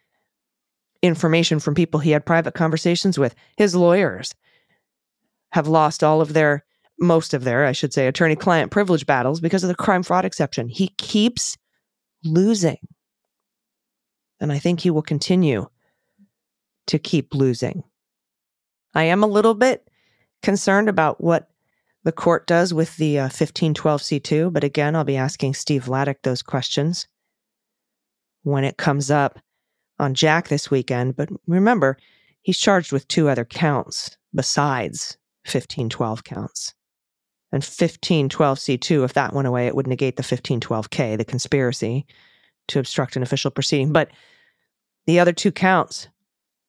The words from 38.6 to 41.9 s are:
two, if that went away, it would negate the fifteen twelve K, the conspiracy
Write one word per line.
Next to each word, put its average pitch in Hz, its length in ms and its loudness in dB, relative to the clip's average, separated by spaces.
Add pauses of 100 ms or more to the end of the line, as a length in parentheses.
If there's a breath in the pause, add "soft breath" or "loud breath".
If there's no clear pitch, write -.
two, 143 260 0
if 127 100 -2
that 135 200 -2
went 139 140 -2
away, 123 180 0
it - 100 -2
would 131 120 -2
negate 127 300 -2
the 131 60 -4
fifteen 123 360 -4
twelve 110 320 -4
K, 113 240 -4
the 107 100 -4
conspiracy 123 800 -2 (640 soft breath)